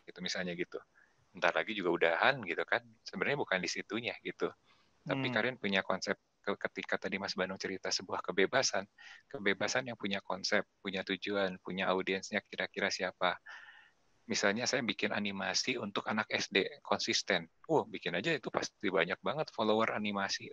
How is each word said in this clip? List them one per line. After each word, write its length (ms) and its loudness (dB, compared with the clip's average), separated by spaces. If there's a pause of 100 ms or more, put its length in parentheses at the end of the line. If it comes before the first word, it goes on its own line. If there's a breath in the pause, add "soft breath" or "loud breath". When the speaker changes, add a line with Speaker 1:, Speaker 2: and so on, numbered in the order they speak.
Speaker 1:
gitu 160 -18
misalnya 320 -4
gitu. 320 -4 (480 soft breath)
Bentar 240 2
lagi 160 2
juga 240 2
udahan 480 4
gitu 240 -2
kan. 160 2 (240)
Sebenarnya 320 -2
bukan 240 0
di 80 -2
situnya 480 -4
gitu. 320 -4 (480 soft breath)
Tapi 320 -2
Speaker 2:
Hmm. 0 -
Speaker 1:
kalian 240 0
punya 240 0
konsep, 400 0 (240)
ke-, 160 -2
ketika 400 -2
tadi 160 -2
Mas 240 -2
Bandung 160 -2
cerita 320 -6
sebuah 320 -2
kebebasan, 640 2 (480 loud breath)
kebebasan 560 0
yang 80 -6
punya 240 -4
konsep, 480 -2 (160)
punya 240 -4
tujuan, 560 0
punya 240 -2
audiensnya 560 0
kira-kira 480 -2
siapa. 480 0 (840 loud breath)
Misalnya 400 2
saya 160 2
bikin 320 0
animasi 640 -2
untuk 320 -4
anak 240 0
S 160 0
D 160 4 (160)
konsisten. 640 2 (240)
Wah, 160 4
bikin 320 -4
aja 160 0
itu 160 -2
pasti 400 -2
banyak 320 2
banget 320 -2
follower 400 2
animasi 600 -4